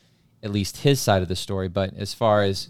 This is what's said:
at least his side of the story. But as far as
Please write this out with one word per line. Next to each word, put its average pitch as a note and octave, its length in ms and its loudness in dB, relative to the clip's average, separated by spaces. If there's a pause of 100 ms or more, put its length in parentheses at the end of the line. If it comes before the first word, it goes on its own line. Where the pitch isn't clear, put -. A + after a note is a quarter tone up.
(420)
at G#2 100 -8
least G2+ 260 -2
his C#3 220 2
side G2 220 2
of F2+ 60 -4
the F2+ 80 -4
story. F#2+ 320 -4
But F#2 280 -4
as G2 200 -10
far G#2 260 4
as G2 280 -2